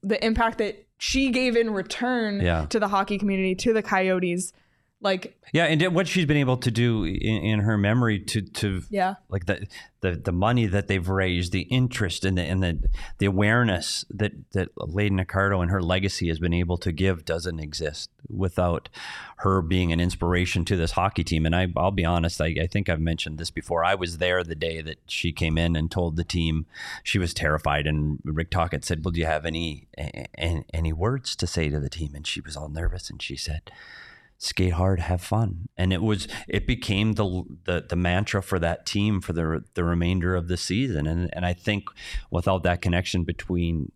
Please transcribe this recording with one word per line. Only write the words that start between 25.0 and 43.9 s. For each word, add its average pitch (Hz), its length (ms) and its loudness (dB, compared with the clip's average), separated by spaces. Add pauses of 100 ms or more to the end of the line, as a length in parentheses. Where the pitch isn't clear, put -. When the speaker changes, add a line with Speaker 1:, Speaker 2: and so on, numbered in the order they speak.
Speaker 2:
she - 260 -4
came 80 240 0
in 82 200 2
and 80 140 0
told 85 260 -2
the 85 80 -2
team 80 420 0 (360)
she - 160 -2
was 87 140 0
terrified. 73 540 0
And 76 360 0
Rick 78 280 -4
Tocchet 82 340 -2
said, 82 180 -4
"Well, 90 100 -2
do 82 80 -2
you 80 60 0
have 78 200 -2
any, 80 420 -6 (100)
a-, - 280 -8 (120)
a-, 85 260 -2 (100)
any 82 180 0
words 110 440 -2
to 90 100 -2
say 78 240 0
to 73 100 0
the 67 80 -4
team?" 73 260 -8
And 73 120 -12
she 73 160 -6
was 76 140 -12
all 73 120 -8
nervous 80 420 -4
and - 100 -14
she - 160 -8
said, - 340 -8 (680)
"Skate 92 360 0
hard, 92 260 2
have 87 220 -2
fun." 95 540 -2
And 92 160 2
it 87 100 0
was, 107 260 0 (200)
it - 180 -2
became 107 480 2
the, 92 280 0 (220)
the, 87 240 -2
the 87 80 -2
mantra 90 460 2
for - 180 -2
that 85 260 -2
team 101 340 2
for 85 120 -6
the, 80 320 0 (100)
the 90 100 -2
remainder 87 520 2
of 87 120 -2
the 90 80 0
season. 92 500 0
And, 85 280 0
and 87 120 -4
I 90 80 0
think 101 340 -2 (420)
without 90 340 0
that 87 180 2
connection 87 420 0
between 85 720 -2